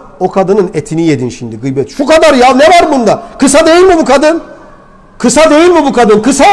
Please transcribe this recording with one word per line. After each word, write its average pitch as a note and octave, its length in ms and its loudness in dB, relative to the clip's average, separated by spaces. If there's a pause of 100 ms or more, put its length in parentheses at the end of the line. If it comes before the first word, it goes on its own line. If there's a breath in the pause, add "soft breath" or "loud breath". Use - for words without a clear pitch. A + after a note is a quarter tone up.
(200)
"O F#3 120 -4
kadının F#3+ 420 -2
etini D#3+ 280 -6
yedin C3+ 280 -2
şimdi, A2+ 300 -14
gıybet." C3 300 -6
Şu - 160 -6
kadar D#4 280 2
ya, B3+ 200 2
ne C4+ 140 2
var E4+ 240 2
bunda? A3+ 320 -2 (160 loud breath)
Kısa C#4+ 280 2
değil E4+ 160 4
mi F#4 140 2
bu D#4 80 -2
kadın? D4+ 360 0 (760)
Kısa C#4+ 320 0
değil D#4 200 2
mi D#4+ 160 0
bu C4 80 -4
kadın? G#3+ 260 2
Kısa B3+ 340 0